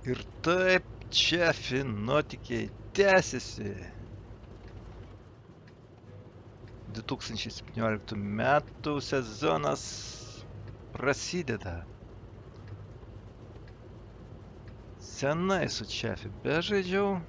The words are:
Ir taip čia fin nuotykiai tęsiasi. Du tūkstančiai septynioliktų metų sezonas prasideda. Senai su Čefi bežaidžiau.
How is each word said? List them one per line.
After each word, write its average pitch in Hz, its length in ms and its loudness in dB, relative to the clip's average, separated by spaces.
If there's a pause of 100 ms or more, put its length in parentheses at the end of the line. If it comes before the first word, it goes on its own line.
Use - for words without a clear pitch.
Ir 127 160 0 (240)
taip 185 400 8 (240)
čia 165 480 6
fin 131 320 0 (160)
nuotykiai 123 640 2 (240)
tęsiasi. 185 800 6 (3250)
Du 110 100 -6
tūkstančiai 113 520 -4
septynioliktų 110 640 -2 (220)
metų 147 600 4
sezonas 143 840 2 (1080)
prasideda. 123 880 0 (3250)
Senai 165 720 2
su - 160 -4
Čefi 104 400 -2 (160)
bežaidžiau. 185 720 4 (120)